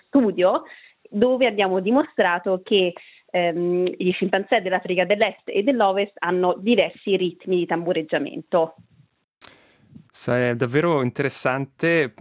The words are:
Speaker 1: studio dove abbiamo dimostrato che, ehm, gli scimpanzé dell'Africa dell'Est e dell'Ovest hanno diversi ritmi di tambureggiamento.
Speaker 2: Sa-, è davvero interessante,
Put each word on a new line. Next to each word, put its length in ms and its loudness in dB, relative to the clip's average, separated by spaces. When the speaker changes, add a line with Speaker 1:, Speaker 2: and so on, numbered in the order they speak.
Speaker 1:
studio 560 2
dove 380 2
abbiamo 360 0
dimostrato 840 0
che, 300 2
ehm, 640 0
gli 160 2
scimpanzé 480 0
dell'Africa 420 -2
dell'Est 420 0
e 160 -2
dell'Ovest 580 0
hanno 380 0
diversi 600 0
ritmi 400 -4
di 80 -2
tambureggiamento. 1080 -4
Speaker 2:
Sa-, 280 -4
è 180 0
davvero 460 0
interessante, 1200 -2